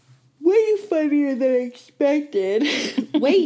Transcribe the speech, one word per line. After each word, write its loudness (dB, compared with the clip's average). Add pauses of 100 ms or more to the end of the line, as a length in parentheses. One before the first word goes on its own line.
(420)
Way 2 (140)
funnier 0
than 0
expected. -2
<laughs> -4
Way 2